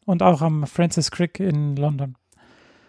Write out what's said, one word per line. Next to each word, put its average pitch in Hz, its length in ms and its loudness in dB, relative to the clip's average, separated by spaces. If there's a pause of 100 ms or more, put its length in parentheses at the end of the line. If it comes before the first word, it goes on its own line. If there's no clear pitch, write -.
und 180 160 0
auch 175 180 6
am 156 260 0
Francis 170 440 0
Crick - 300 -4
in 147 360 -2
London. 139 400 -4 (720)